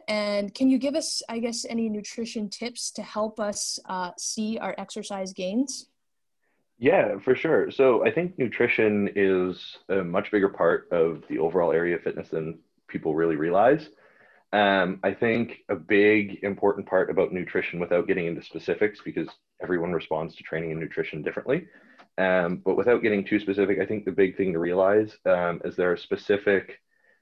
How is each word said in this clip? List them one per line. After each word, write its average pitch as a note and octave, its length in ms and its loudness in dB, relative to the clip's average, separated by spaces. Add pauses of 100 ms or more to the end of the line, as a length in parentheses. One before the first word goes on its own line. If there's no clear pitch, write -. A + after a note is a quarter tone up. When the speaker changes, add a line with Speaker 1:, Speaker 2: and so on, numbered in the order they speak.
Speaker 1:
And G#3 440 -2
can C4 160 2
you C4 100 4
give C4+ 160 -2
us, - 340 -4
I A#3 100 -6
guess, A#3 260 -4
any A3+ 240 -4
nutrition G#3+ 600 -8
tips - 420 -10
to A3+ 100 -10
help G#3+ 360 -6
us, G#3 400 -6 (100)
uh, F#3 300 -6
see A3 400 -4
our F#3+ 200 -6
exercise G3 540 -8
gains? G3 560 -4 (880)
Speaker 2:
Yeah, A#2+ 400 4
for B2 180 2
sure. B2+ 340 2
So C3 340 4
I A#2 60 4
think F3 280 -2
nutrition G#2+ 760 2
is F#2 640 0 (100)
a F#2+ 140 0
much F2+ 300 -2
bigger G2 160 4
part - 420 2
of D#2+ 380 2
the - 100 -4
overall E2+ 340 2
area E2+ 220 2
of D#2+ 80 -4
fitness - 280 -6
than D#2+ 280 -6 (300)
people D#2+ 260 -4
really E2 220 2
realize. G2 520 2 (640)
Um, G2 500 2
I F#2+ 120 0
think A#2 460 0 (100)
a G2+ 60 -2
big G2+ 640 4
important G2+ 440 0
part F#2 220 2
about F2 240 0
nutrition, F2 480 -4
without F2 260 0
getting F2+ 200 0
into E2+ 160 -6
specifics, - 600 -4
because D#2+ 260 -6 (340)
everyone F2+ 300 -2
responds D#2+ 440 -4
to - 60 -20
training E2 300 -6
and D#2+ 80 -6
nutrition D#2 420 -6
differently. C3+ 460 -4 (500)
Um, F#2 440 2
but F#2 140 0
without A#2 260 4
getting G#2 220 2
too G#2 160 0
specific, G2 400 2
I F#2+ 60 -2
think G#2+ 180 -4
the F#2+ 80 -4
big F#2 240 2
thing F#2+ 160 0
to E2 60 -2
realize, F#2+ 640 2
um, F2 400 0
is F2 120 -8
there F2+ 160 2
are F2 40 -2
specific, - 840 0 (420)